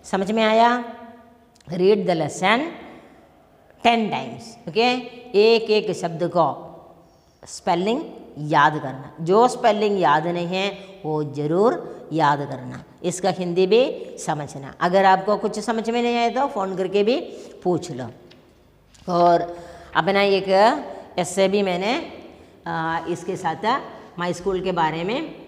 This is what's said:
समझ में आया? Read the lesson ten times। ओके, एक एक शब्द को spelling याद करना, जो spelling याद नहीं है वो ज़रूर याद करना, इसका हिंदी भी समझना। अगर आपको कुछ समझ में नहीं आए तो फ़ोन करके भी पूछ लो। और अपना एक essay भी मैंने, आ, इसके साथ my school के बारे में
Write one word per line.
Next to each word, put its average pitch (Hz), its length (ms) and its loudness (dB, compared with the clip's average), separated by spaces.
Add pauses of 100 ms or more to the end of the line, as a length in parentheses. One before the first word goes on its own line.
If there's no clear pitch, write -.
समझ 190 280 -4
में 226 100 0
आया? 233 420 4 (880)
Read 185 240 4
the 180 180 0
lesson 185 460 0 (1200)
ten 233 160 4 (100)
times। - 580 -10
ओके, 226 220 2 (480)
एक 220 320 6
एक 208 260 2
शब्द 165 400 -4
को 160 100 6 (1000)
spelling 196 540 -2 (380)
याद 151 340 4
करना, 139 480 -8
जो 202 280 6
spelling 208 520 2
याद 156 260 4
नहीं 175 200 -2
है 190 240 -2 (340)
वो 151 200 -2
ज़रूर 156 880 -2
याद 147 260 4
करना, 127 460 -10 (200)
इसका 180 260 -2
हिंदी 175 360 0
भी 240 400 2 (120)
समझना। 143 640 -8
अगर 185 240 4
आपको 190 320 4
कुछ 214 220 -4
समझ 226 320 -4
में 240 120 -2
नहीं 240 140 0
आए 233 140 2
तो 262 160 0
फ़ोन 190 300 -4
करके 190 260 0
भी 254 180 2 (440)
पूछ 175 260 -2
लो। 123 200 -8 (1000)
और 175 440 4 (400)
अपना 196 260 2
एक 196 260 2 (680)
essay 190 300 0
भी 202 140 2
मैंने, 202 500 -2 (540)
आ, 165 320 -4 (100)
इसके 175 280 -6
साथ 180 440 -2 (380)
my 175 140 -2
school 185 280 -2
के 180 120 -2
बारे 165 320 -2
में 269 300 -6 (140)